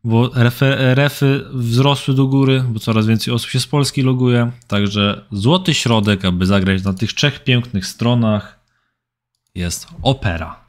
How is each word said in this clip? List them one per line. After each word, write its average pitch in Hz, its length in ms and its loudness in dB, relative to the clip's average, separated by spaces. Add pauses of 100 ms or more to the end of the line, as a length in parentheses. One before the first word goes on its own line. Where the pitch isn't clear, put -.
bo 117 300 2
refy, 123 440 2
refy 135 720 0
wzrosły 131 600 0
do 135 120 2
góry, 135 420 2
bo 110 100 -4
coraz 110 280 0
więcej 113 280 0
osób - 160 -4
się 127 100 -2
z - 60 -6
Polski 143 360 -2
loguje. 123 500 2 (140)
Także 101 680 -2
złoty 147 420 0
środek, 104 500 0
aby 92 220 0
zagrać 95 380 2
na 98 80 0
tych 101 200 -4
trzech - 320 -2
pięknych 120 420 0
stronach, 113 760 -2 (920)
jest 90 340 -6 (140)
Opera. 87 680 -2